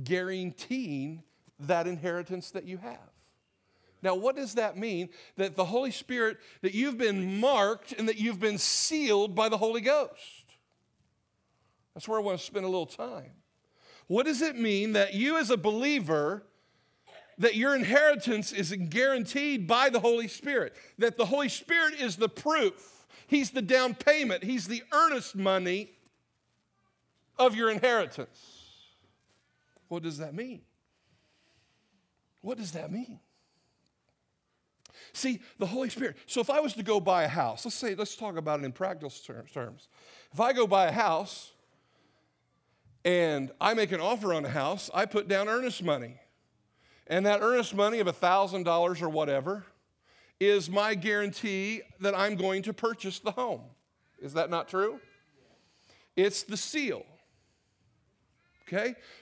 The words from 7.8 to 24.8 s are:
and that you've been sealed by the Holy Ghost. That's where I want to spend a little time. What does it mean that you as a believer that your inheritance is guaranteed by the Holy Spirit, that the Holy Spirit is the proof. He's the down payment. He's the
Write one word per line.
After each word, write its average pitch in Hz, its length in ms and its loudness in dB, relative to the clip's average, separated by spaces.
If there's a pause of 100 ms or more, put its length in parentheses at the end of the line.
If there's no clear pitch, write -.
and 220 180 -2
that 220 80 -2
you've 214 220 -2
been 208 180 0
sealed 214 800 2
by 220 140 4
the 214 80 0
Holy 226 240 0
Ghost. - 760 -2 (1400)
That's - 140 -14
where 220 100 0
I 214 40 2
want 196 180 -2
to - 60 -12
spend 196 200 -6
a 185 40 -2
little 185 160 -2
time. 226 460 -12 (760)
What 226 180 2
does 285 160 0
it 311 140 0
mean 220 380 0
that 196 200 4
you 262 240 2
as 254 140 0
a 247 60 4
believer 208 840 0 (920)
that 214 180 4
your 269 200 4
inheritance 247 760 4
is 185 200 -2
guaranteed 240 960 0
by 247 220 4
the 240 100 2
Holy 233 280 2
Spirit, 247 480 -4 (220)
that 233 200 2
the 233 80 2
Holy 262 240 2
Spirit 330 500 0
is 233 160 -2
the 214 140 2
proof. - 760 -2 (220)
He's 277 240 2
the 262 100 -2
down 254 340 2
payment. 269 480 2
He's 214 240 -4
the 233 240 -8